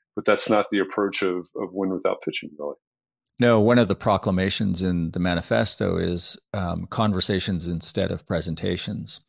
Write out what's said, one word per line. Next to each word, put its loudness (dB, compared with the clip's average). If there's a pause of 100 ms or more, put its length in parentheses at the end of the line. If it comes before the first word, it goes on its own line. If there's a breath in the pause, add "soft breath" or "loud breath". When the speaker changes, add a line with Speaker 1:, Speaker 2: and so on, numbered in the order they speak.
(160)
Speaker 1:
but -6
that's 2
not 4
the 2
approach -2
of, -2
of -6
Win -2
Without -2
Pitching, -6
really. -8 (640)
Speaker 2:
No, 6
one 6
of 6
the 0
proclamations 0
in 0
the -4
manifesto 0
is, -4 (140)
um, -4
"Conversations 0
instead -2
of -8
presentations." -4